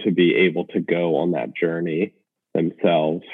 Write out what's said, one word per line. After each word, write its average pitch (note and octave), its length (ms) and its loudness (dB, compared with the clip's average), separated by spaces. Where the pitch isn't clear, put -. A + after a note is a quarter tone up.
to G#2+ 60 2
be F2 240 4
able F2 320 2
to - 120 -4
go E2+ 380 0
on E2+ 140 0
that B1 240 -4
journey E2+ 580 -2
themselves, E2 680 0